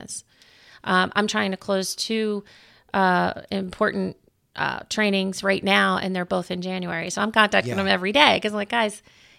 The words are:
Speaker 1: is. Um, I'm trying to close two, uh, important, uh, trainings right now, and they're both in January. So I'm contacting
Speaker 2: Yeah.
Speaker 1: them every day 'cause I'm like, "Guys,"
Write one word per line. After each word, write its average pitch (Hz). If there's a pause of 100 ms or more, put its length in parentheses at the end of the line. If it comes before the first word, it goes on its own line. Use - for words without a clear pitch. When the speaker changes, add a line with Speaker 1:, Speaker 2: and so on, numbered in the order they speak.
Speaker 1:
is. - (600)
Um, 185
I'm 214
trying 214
to 190
close 190
two, 214 (500)
uh, 180 (100)
important, 196 (400)
uh, 135
trainings 196
right 196
now, 190
and 185
they're 180
both 180
in 180
January. 180
So -
I'm 214
contacting 208
Speaker 2:
Yeah. -
Speaker 1:
them 196
every 190
day 240
'cause 214
I'm 208
like, 202
"Guys," 220 (380)